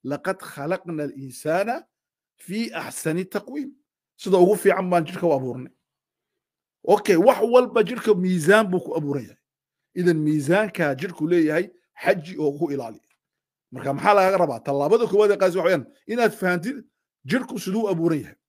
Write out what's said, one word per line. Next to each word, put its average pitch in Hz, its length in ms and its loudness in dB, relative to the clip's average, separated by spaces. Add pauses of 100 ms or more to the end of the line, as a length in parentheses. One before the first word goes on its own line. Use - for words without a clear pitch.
"لقد 147 380 -6
خلقنا 156 600 -8
الإنسان 156 800 -6 (520)
في 220 400 -8
أحسن 165 520 -6
تقويم." 247 440 -10 (440)
Sida 196 220 0
ugu 185 180 6
fiican 196 340 0
baan 175 140 2
jirka 180 220 -6
u 165 60 2
abuurnay. 131 400 -6 (1120)
Okay, 202 320 4
wax 220 260 4
walba 233 400 4
jirka 220 320 0
miisaan 185 560 2
buu 180 100 -2
ku 151 160 -10
abuuran 143 260 -4
yahay. - 140 -20 (580)
Idan 180 300 2
miisaanka 151 680 0
jirku 151 340 -8
leeyahay 170 400 2 (360)
xaji 170 340 -2
oo 151 200 -2
ku 147 140 -2
ilaali. 113 280 -8 (720)
Marka 135 200 -6
maxaa 185 220 2
lagaga 190 240 4
rabaa? 143 260 0
Tallaabada 151 420 2
koowaad 202 260 4
ee 190 40 2
qaadis 185 200 0
waxa 175 120 -2
weeyaan 160 160 2 (220)
inaad 226 260 0
fahantid 185 440 -4 (480)
jirku 233 340 -4
siduu 202 260 -4
u 208 40 -2
abuuran 165 340 0
yahay. - 140 -18 (120)